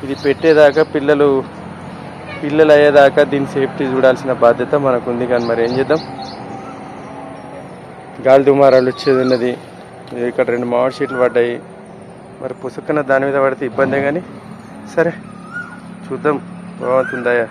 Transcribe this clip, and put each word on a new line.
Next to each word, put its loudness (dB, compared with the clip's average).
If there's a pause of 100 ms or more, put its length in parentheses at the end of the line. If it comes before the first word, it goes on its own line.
ఇది -6 (100)
పెట్టేదాకా, 6 (120)
పిల్లలు, 2 (1120)
పిల్లలు 4
అయ్యేదాకా 6 (100)
దీని -2
సేఫ్టీ -2
చూడాల్సిన 2 (100)
బాధ్యత 4 (120)
మనకు 0
ఉంది. -2
కానీ 0
మరి 0
ఏం -2
చేద్దాం, 0 (2250)
గాలి 6
దుమారాలు 4
వచ్చేది 0
ఉన్నది. 0 (760)
ఇక్కడ -2
రెండు -4
మామిడి 0
చెట్లు -4
పడ్డాయి, 2 (880)
మరి -10
పుసుక్కున -4
దాని 2
మీద 0
పడితే -2
ఇబ్బందే. 0
కానీ -4 (720)
సరే 0 (920)
చూద్దాం, -2 (460)
భగవంతుని -2
దయ 2 (100)